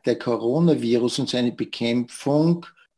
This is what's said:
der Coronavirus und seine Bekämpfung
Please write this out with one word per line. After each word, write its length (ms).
der 140
Coronavirus 1000
und 100
seine 200
Bekämpfung 1160